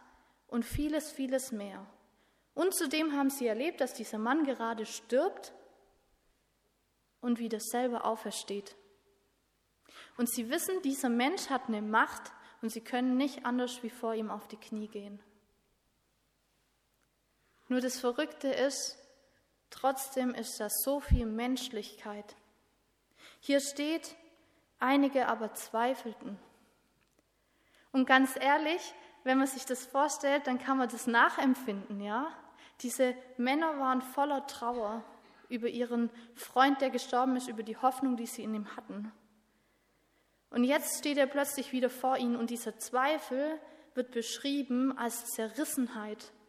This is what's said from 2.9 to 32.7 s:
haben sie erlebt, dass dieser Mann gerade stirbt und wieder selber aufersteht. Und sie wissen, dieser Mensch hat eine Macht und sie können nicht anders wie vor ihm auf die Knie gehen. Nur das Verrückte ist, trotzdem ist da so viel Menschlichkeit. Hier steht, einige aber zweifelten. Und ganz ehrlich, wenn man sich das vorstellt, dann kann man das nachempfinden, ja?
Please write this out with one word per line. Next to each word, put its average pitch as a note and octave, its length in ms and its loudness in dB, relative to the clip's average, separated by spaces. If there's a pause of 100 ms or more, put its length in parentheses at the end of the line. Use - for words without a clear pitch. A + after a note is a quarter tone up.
haben C4+ 140 4
sie C4 160 0
erlebt, A#3 340 2
dass B3+ 140 0
dieser A3 240 -6
Mann C4 260 4
gerade A3+ 420 -2
stirbt - 640 0 (1700)
und A#3+ 200 0
wieder A3+ 180 -2
selber A#3+ 460 -2
aufersteht. G#3 720 -4 (1400)
Und A#3+ 140 2
sie A3+ 200 -4
wissen, F4+ 320 0
dieser C4+ 260 0
Mensch B3+ 420 0
hat C4 160 -2
eine G#3+ 160 -2
Macht A3 500 0 (300)
und A3+ 80 -4
sie A3 100 -8
können B3+ 360 0
nicht C4+ 280 0
anders B3 380 -2
wie A3+ 80 -6
vor A3+ 240 -4
ihm A3 160 -4
auf G#3 160 -8
die G#3+ 100 -14
Knie G#3+ 300 -10
gehen. G3+ 340 -14 (2500)
Nur B3+ 140 2
das B3 180 0
Verrückte C#4 500 0
ist, C4+ 480 0 (760)
trotzdem C4 600 -2
ist A3+ 260 -8
da G#3 120 -4
so C#4 300 0
viel A#3+ 260 4
Menschlichkeit. A3 1080 -6 (1080)
Hier C#4 200 2
steht, D4+ 560 -4 (600)
einige C4+ 500 4
aber A3+ 260 -2
zweifelten. A#3 840 -4 (1500)
Und C4 140 4
ganz C4 340 6
ehrlich, D4+ 540 2 (300)
wenn C4 140 4
man C4+ 100 4
sich C4+ 180 -8
das - 180 -4
vorstellt, C#4+ 600 2
dann B3+ 120 0
kann C4+ 200 0
man B3+ 100 2
das - 180 -8
nachempfinden, A#3 920 4
ja? A3+ 320 -4 (480)